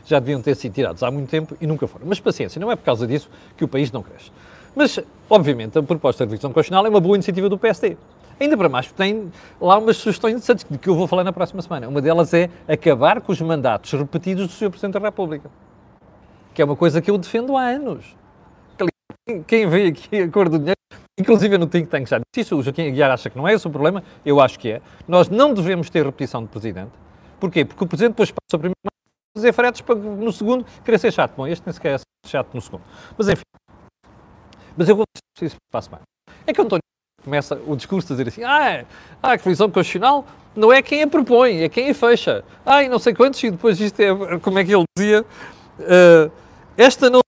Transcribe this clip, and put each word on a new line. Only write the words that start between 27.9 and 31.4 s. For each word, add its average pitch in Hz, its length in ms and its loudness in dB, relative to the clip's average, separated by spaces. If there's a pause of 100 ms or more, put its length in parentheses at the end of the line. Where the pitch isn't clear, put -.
depois 214 180 -2
passa - 260 -8
o 165 40 -4
primeiro 180 240 -6
mandato - 320 -16 (200)
a 214 40 -12
fazer 233 140 2
fretes 240 280 -2
para 240 140 -2
no 208 360 -6
segundo 240 320 -4 (200)
querer 220 160 0
ser 220 120 0
chato. 143 240 -4
Bom, 135 120 -8